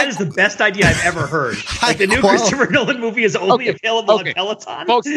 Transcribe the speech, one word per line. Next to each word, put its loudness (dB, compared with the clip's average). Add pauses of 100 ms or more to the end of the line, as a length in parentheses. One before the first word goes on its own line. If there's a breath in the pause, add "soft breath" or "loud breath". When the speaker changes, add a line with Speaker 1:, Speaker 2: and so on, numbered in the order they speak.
Speaker 1:
That -2
is -8
the -4
best -2
idea 2
I've 2
ever -2
heard. -2
Speaker 2:
<laughs> -8
hi -4
Speaker 1:
Like, 0
the 2
new 0
Speaker 2:
qual- 6
Speaker 1:
Christopher 0
Nolan 0
movie 0
is 2
only 2
Speaker 3:
Okay, -2
Speaker 1:
available 2
Speaker 3:
okay. -2
Speaker 1:
on -4
Peloton. -6
Speaker 3:
Folks, 2